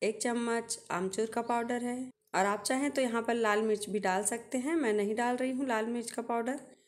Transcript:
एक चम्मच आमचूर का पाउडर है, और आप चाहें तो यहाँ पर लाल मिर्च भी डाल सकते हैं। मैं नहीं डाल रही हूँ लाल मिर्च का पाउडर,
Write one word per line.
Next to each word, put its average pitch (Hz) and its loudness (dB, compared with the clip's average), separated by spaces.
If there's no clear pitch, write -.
एक 214 0
चम्मच 233 -2
आमचूर 190 0
का 226 -2
पाउडर 240 -2
है, 240 -4
और 190 4
आप 302 0
चाहें 277 0
तो 277 2
यहाँ 233 2
पर 233 0
लाल 214 4
मिर्च 214 0
भी 208 0
डाल 190 2
सकते 233 -2
हैं। 285 0
मैं 254 2
नहीं 208 2
डाल 247 2
रही 254 0
हूँ 262 -2
लाल 220 0
मिर्च 233 -4
का 240 -6
पाउडर, 240 -2